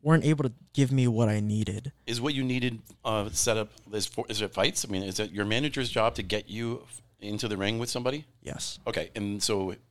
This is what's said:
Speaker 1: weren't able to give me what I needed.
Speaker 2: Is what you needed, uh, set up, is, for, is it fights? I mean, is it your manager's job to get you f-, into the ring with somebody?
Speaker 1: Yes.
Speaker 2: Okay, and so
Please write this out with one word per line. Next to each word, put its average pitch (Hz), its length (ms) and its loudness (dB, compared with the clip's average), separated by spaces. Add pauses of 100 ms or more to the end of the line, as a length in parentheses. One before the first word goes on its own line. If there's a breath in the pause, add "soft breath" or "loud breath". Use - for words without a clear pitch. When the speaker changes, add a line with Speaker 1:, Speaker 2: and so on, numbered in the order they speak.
Speaker 1:
weren't 156 220 6
able 147 200 4
to 123 80 0 (200)
give 135 200 4
me 127 160 6
what 113 200 4
I 107 120 2
needed. 107 520 -2 (140)
Speaker 2:
Is 117 140 -2
what 143 140 0
you 135 100 0
needed, 123 360 0 (240)
uh, 110 260 0
set - 260 2
up, 107 140 -2 (220)
is, 104 140 -2
for, - 220 -6
is 107 120 -4
it 104 120 -2
fights? 120 320 2
I - 60 -10
mean, 95 120 -2
is 95 160 -4
it 104 140 -2
your 101 120 -2
manager's 127 460 0
job 117 260 2
to 110 60 -6
get 101 280 -4
you 113 340 -6
f-, - 180 -20 (180)
into 104 280 -4
the 104 80 -2
ring 101 220 0
with 120 100 -4
somebody? 131 380 -4 (160)
Speaker 1:
Yes. - 440 -10
Speaker 2:
Okay, 101 300 -4
and 101 260 -4
so 95 320 0 (160)